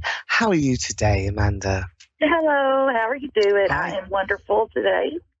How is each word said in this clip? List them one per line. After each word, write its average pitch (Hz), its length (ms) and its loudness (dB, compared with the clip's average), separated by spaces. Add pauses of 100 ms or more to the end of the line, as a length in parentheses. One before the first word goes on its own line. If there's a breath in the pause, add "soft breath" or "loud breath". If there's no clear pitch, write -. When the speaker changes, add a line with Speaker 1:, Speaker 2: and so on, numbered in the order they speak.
(280 loud breath)
Speaker 1:
how - 220 0
are 190 60 2
you 139 200 2
today, 101 520 0
Amanda? 98 580 -2 (380)
Speaker 2:
Hello, 285 720 2
how 226 160 0
are 262 60 -4
you 277 180 -10
doing? 202 360 4
Speaker 1:
Hi. 180 240 -4
Speaker 2:
I 202 40 -6
am 185 120 -10
wonderful 196 640 -2
today. 196 420 0 (240)